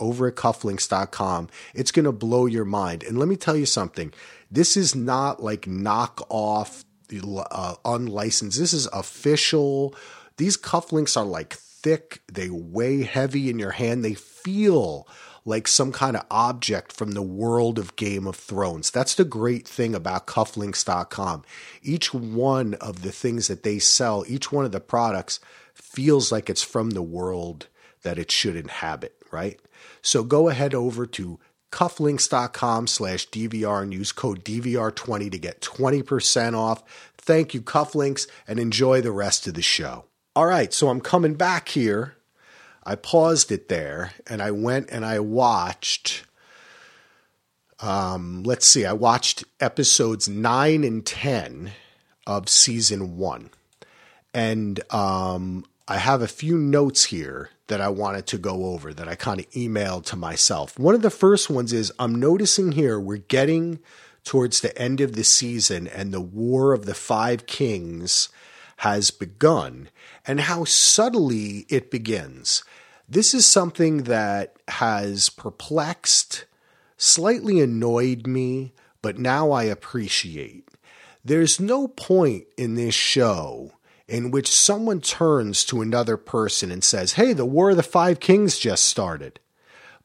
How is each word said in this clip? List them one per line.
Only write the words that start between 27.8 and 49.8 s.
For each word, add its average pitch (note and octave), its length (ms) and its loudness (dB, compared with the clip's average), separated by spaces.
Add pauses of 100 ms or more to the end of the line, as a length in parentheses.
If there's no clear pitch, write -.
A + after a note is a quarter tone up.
that E2+ 160 -4
it E2 140 -4
should F#2+ 240 0
inhabit, D#2 580 -10 (160)
right? G2 300 -8 (420)
So A#2 220 0
go D3 240 4
ahead C#3 260 -2
over A#2+ 320 -4
to F2+ 320 -10 (320)
cufflinks D3 580 0
dot B2 240 -2
com A#2 360 -2
slash F#2 380 -4
D A2 200 -6
V A2 180 -4
R G#2 180 -2
and G2 120 -6
use G2 160 -6
code G2 320 -6
D G#2+ 160 -6
V A#2+ 180 -2
R A2 140 -2
twenty G#2 400 -6
to F#2 80 -8
get E2+ 220 -12
twenty C3 420 0
percent A#2 540 0
off. A2+ 260 0 (340)
Thank D#3+ 380 2
you, A#2+ 80 -6
Cufflinks, C#3+ 640 0 (220)
and A2 100 -4
enjoy A#2+ 420 4
the A#2 120 -2
rest G2+ 340 -2
of F3+ 80 -6
the - 80 -4
show. - 440 -2 (300)
All D#3 100 4
right, E3+ 260 2
so - 160 2
I'm B2+ 120 0
coming D#3+ 340 2
back F3 360 0
here. A#2 440 0 (680)
I G2 100 -6
paused D#3+ 560 2
it G2+ 180 -4
there, E2 440 -6 (160)
and A2+ 120 -6
I G#2 120 -4
went A#2+ 360 -2
and A#2 160 -8
I A2 140 -2
watched, G#2+ 1040 0 (1600)
um, F#2 640 -4
let's A#2+ 240 4
see, A2+ 180 6
I F#2 60 -2
watched A#2 520 2 (140)
episodes A#2+ 680 2